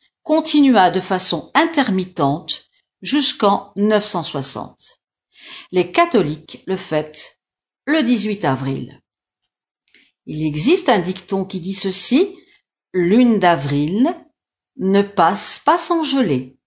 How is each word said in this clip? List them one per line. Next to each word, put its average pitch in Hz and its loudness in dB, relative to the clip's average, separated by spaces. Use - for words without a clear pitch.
continua 277 4
de 180 -2
façon - -4
intermittente 190 -2
jusqu'en 208 0
neuf 208 2
cent 180 -4
soixante. - -10
Les 180 0
catholiques 196 0
le 185 -4
fêtent - -6
le 311 0
dix-huit 214 -2
avril. 135 -4
Il 156 -8
existe 156 0
un 220 4
dicton 185 -4
qui 190 -10
dit 185 -8
ceci : « 247 0
Lune 208 4
d'avril 170 0
ne 196 2
passe 196 -2
pas 330 4
sans 339 -2
gelée. » 208 -2